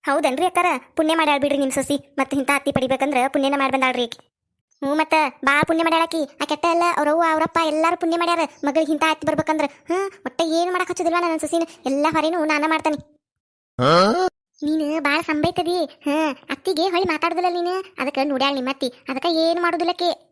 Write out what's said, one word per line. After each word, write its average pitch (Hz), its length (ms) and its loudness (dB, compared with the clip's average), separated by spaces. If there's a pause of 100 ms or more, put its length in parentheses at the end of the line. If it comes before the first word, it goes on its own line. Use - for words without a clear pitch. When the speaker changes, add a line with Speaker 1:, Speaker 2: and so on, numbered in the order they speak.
Speaker 1:
ಹೌದನ್ರಿ 294 420 0
ಅಕ್ಕಾರ? 359 200 2 (300)
ಪುಣ್ಯ 320 180 2
ಮಾಡ್ಯಾಳ 302 260 2
ಬಿಡ್ರಿ 285 180 0
ನಿಮ್ 269 120 0
ಸಸಿ. 277 260 -2 (220)
ಮತ್ತ್ 269 160 -2
ಇಂಥ 277 200 0
ಅತ್ತಿ 277 180 -2
ಪಡಿಬೇಕಂದ್ರ 262 460 0 (100)
ಪುಣ್ಯನ 277 280 0
ಮಾಡ್ 269 160 0
ಬಂದಾಳ್ರಿ 254 300 0
ಆಕಿ. 233 160 -8 (640)
ಹ್ಞೂ, 277 120 0
ಮತ್ತ 311 200 0 (300)
ಬಾ 285 220 4
ಪುಣ್ಯ 330 160 0
ಮಾಡ್ಯಾಳಕಿ. 330 400 0 (180)
ಆ 285 40 -2
ಕೆಟ್ಟ 302 260 -4
ಎಲ್ಲ 339 120 2 (140)
ಅವ್ರವ್ವ 302 360 2
ಅವ್ರಪ್ಪ 330 340 0
ಎಲ್ಲಾರು 320 300 0
ಪುಣ್ಯ 339 200 0
ಮಾಡ್ಯಾರ 339 220 0 (260)
ಮಗಳಿಗೆ 294 280 0
ಇಂಥ 302 180 0
ಅತ್ತಿ 311 160 -4
ಬರ್ಬೇಕಂದ್ರ. 311 380 0
ಹ್ಮ್, 381 460 -4 (160)
ಒಟ್ಟ 254 180 -8
ಏನು 339 280 0
ಮಾಡಕ್ 359 180 -2
ಹಚ್ಚೋದಿಲ್ಲ 339 300 0
ನನ್ 330 180 -2
ಸಸಿನ, 330 240 -2 (240)
ಎಲ್ಲ 285 240 0
ಹೊರೆನೂ 320 340 0
ನಾನ 302 220 0
ಮಾಡ್ತಾನೆ. 311 320 -2 (800)
Speaker 2:
ಹಾ? 135 140 4 (720)
Speaker 1:
ನೀನು 302 380 -2
ಬಾಳ 285 200 0
ಸಂಬೈತದಿ. 339 640 0
ಹಾ, 285 320 -4 (340)
ಅತ್ತಿಗೆ 320 320 -2
ಹೊಳಿ 370 220 0
ಮಾತಾಡುದಿಲ್ಲ 339 460 -2
ನೀನು, 349 240 -2 (240)
ಅದಕ್ಕ 262 260 -4
ನೋಡ್ಯಾಳ 277 300 0
ನಿಮ್ಮ 254 140 -4
ಅತ್ತಿ, 269 200 -4 (200)
ಅದಕ್ಕ 269 180 -4
ಏನ್ 330 360 2
ಮಾಡುದಿಲ್ಲಕಿ. 349 480 0 (220)